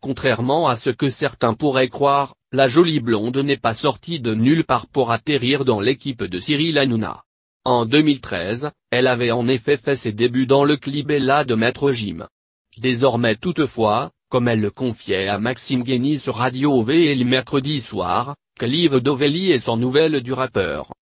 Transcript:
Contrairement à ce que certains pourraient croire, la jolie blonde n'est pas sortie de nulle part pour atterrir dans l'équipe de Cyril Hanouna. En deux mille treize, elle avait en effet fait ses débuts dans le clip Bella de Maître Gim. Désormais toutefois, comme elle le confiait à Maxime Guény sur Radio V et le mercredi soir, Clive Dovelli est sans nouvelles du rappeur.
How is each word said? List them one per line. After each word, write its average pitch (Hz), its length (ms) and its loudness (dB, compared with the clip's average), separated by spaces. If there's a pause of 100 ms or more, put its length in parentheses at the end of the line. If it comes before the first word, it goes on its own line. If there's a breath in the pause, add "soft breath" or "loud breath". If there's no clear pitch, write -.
Contrairement 135 680 0
à 120 80 2
ce 131 140 -2
que 139 200 -2
certains 123 440 -2
pourraient 131 340 0
croire, 139 460 0 (180)
la 135 160 4
jolie 156 320 4
blonde 117 360 -2
n'est 139 200 0
pas 113 180 -2
sortie 151 460 -4
de 113 140 -2
nulle 139 300 2
part 123 220 -2
pour 120 240 0
atterrir 131 540 0
dans 113 160 2
l'équipe 123 440 -4
de 92 160 -6
Cyril 147 380 -2
Hanouna. 113 440 -2 (420)
En 123 200 2
deux 131 160 2
mille 147 220 2
treize, 107 480 -6 (200)
elle 127 160 2
avait 123 240 0
en 120 160 0
effet 135 300 0
fait 139 200 -2
ses 113 160 -6
débuts 120 340 0
dans 139 180 4
le 147 120 2
clip 139 320 -6
Bella 143 360 0
de 120 100 0
Maître 127 380 0
Gim. 92 340 -6 (520)
Désormais 120 580 2
toutefois, 135 760 -2 (200)
comme 120 180 2
elle 113 120 2
le 104 100 0
confiait 101 580 -4
à 101 100 -2
Maxime 123 440 -4
Guény 131 360 -2
sur 123 180 -6
Radio 127 460 0
V 151 280 2
et 143 40 0
le 123 120 0
mercredi 131 540 -2
soir, 107 560 -4 (220)
Clive 139 420 0
Dovelli 147 500 0
est 139 80 4
sans 113 180 -2
nouvelles 139 460 2
du 123 100 -6
rappeur. 92 680 -4